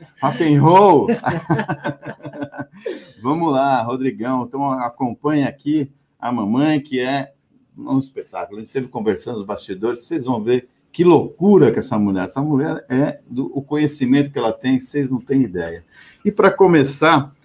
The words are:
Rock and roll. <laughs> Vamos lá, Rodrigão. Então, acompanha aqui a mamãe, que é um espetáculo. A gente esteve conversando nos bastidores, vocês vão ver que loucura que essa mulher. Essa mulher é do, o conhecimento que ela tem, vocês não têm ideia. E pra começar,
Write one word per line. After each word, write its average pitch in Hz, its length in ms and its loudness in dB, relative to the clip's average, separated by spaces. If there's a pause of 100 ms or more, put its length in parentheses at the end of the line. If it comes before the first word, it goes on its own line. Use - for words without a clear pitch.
(200)
Rock 139 240 -2
and 147 160 4
roll. 170 460 8 (960)
<laughs> - 1200 -14
Vamos 156 280 -2
lá, 135 320 0
Rodrigão. 123 600 -4
Então, 139 280 -6
acompanha 131 760 -4
aqui 147 420 -4 (300)
a 120 120 -6
mamãe, 127 480 0
que 127 180 -6
é 131 340 -4 (440)
um 135 240 -2
espetáculo. - 580 -12
A - 20 -12
gente 113 100 -18
esteve 127 180 -6
conversando 110 480 -4
nos 101 100 -10
bastidores, 104 540 -6
vocês 156 240 -8
vão 120 180 -4
ver 123 260 -2 (220)
que 170 140 -2
loucura 170 680 4
que 90 80 -2
essa 107 180 -4
mulher. 95 300 0
Essa 135 160 -6
mulher 151 460 -2
é 131 320 -2 (100)
do, 127 240 -6
o 139 80 -6
conhecimento 143 680 0
que 139 60 -6
ela 117 140 -2
tem, 127 280 -2
vocês 135 320 -4
não 123 80 -4
têm 135 220 0
ideia. 87 420 -6 (400)
E 208 80 0
pra 196 180 4
começar, 160 840 4 (120)